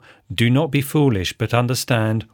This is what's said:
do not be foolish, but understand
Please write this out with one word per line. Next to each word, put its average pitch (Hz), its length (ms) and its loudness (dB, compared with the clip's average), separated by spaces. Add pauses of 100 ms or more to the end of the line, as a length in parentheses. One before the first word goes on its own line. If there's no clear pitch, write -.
(340)
do 117 160 2
not 139 220 2
be 143 100 0
foolish, 135 560 0
but 107 160 -4
understand 117 800 0